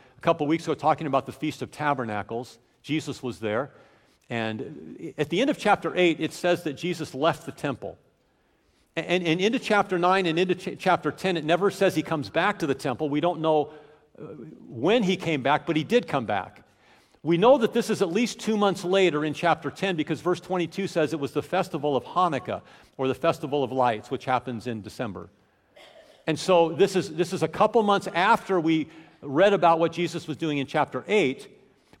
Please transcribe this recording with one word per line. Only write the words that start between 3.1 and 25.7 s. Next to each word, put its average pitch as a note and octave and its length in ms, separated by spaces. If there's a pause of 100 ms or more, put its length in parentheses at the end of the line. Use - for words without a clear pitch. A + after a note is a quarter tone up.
was B2 180
there. A2+ 320 (580)
And A#2+ 880
at D3+ 100
the F3 120
end C#4 100
of - 80
chapter F#3 380
eight, E3+ 240
it D#3 120
says F3 300
that D3 120
Jesus D#3 400
left D3 300
the - 80
temple. G2+ 460 (1000)
And, F3 300
and E3 140
into A3+ 180
chapter G3+ 400
nine F#3 280
and D#3+ 120
into F3+ 160
ch-, - 240
chapter F3 320
ten, F#3 260
it D3+ 80
never F3 260
says - 240
he D#3 80
comes D3 280
back G3+ 280
to E3+ 80
the C3+ 80
temple. C#3 340
We D3 120
don't E3+ 200
know, D#3 320 (460)
uh, - 60 (440)
when F3+ 340
he F#3 140
came D3 260
back, C#3+ 240
but E3 100
he D#3 80
did A#3+ 220
come B2 200
back. G2 360 (600)
We E3 160
know B3 200
that A3+ 140
this A3+ 160
is G3 140
at F3 80
least G#3+ 300
two G#3+ 160
months F#3+ 280
later F3 400
in D3+ 80
chapter D#3+ 380
ten F#3+ 260
because D3+ 240
verse F3+ 200
twenty-two F3+ 480
says D#3 240
it D#3+ 80
was C#3 120
the D3 100
festival D3 540
of A#2 80
Hanukkah, D3 580 (340)
or C3 120
the C3 60
festival D#3 480
of A#2+ 100
lights, B2 380
which B2+ 140
happens B2 420
in A2+ 160
December. F#2 480 (960)